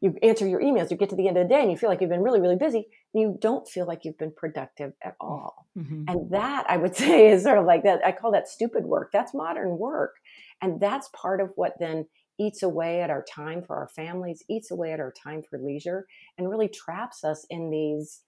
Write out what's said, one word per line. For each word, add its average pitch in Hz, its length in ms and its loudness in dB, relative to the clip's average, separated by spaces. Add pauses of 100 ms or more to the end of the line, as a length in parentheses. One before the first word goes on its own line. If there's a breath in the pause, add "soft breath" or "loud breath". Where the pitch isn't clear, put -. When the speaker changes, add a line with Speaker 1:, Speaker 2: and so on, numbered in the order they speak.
Speaker 1:
You 175 220 0
answer 220 240 4
your 185 160 0
emails, 247 280 2
you 170 60 -2
get 196 140 0
to 190 60 -8
the 190 120 2
end 175 80 2
of 180 100 4
the 220 80 4
day 294 60 6
and 220 100 2
you 165 60 -2
feel 220 140 0
like 180 100 0
you've 180 80 0
been 175 140 0
really, 226 180 4
really 180 160 4
busy. 226 300 0 (260 soft breath)
You 214 280 0
don't - 280 -2
feel 180 180 -6
like 170 180 -8
you've 156 120 -10
been 156 180 -8
productive 147 580 -10 (100)
at - 180 -12
all. - 460 -12 (100)
Speaker 2:
Mm-hmm. 151 320 -10
Speaker 1:
And 175 220 -4
that, 247 400 -2
I 180 80 2
would 180 180 0
<laughs> 247 60 -2
say, 277 280 10
is 185 120 6
sort 220 160 6
of 175 80 4
like 170 160 6
that. 190 240 4
I 190 60 2
call 220 200 -2
that - 160 2
stupid 226 380 -4
work. - 260 0
That's 214 220 0
modern 277 420 -4
work. 214 380 -4 (480 loud breath)
And 185 180 -2
that's 214 340 -2
part 190 280 -2
of 190 140 -4
what 175 220 -2
then 160 280 -4 (340)
eats 208 220 -2
away 170 400 0
at 160 80 -2
our 139 120 -4
time 160 400 -10
for - 140 -10
our 143 120 -8
families, 170 600 -10
eats 220 220 -6
away 170 220 -6
at 156 80 -8
our 131 120 -8
time 151 300 -12
for 143 160 -14
leisure, 147 480 -8 (320 soft breath)
and 180 100 -4
really 214 200 -2
traps 190 540 -12
us 156 280 -4
in 165 180 -8
these 151 600 -4